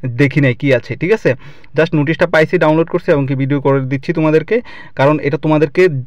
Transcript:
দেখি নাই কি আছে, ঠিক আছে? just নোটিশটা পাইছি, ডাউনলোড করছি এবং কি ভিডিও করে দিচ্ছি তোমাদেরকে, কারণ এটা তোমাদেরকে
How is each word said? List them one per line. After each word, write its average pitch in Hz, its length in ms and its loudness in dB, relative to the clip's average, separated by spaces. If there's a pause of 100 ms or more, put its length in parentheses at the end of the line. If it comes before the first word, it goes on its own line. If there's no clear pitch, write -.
দেখি 135 340 0
নাই 131 140 2
কি 139 200 0
আছে, 113 220 -4
ঠিক 175 160 -2
আছে? 165 220 0 (420)
just 160 200 0
নোটিশটা 151 300 0
পাইছি, 165 320 2
ডাউনলোড 156 300 2
করছি 175 240 -2
এবং 143 140 0
কি 135 80 -2
ভিডিও 135 260 -2
করে 139 200 0
দিচ্ছি 135 320 -6
তোমাদেরকে, 160 480 0 (340)
কারণ 147 260 2
এটা 143 160 -4
তোমাদেরকে 156 520 2 (180)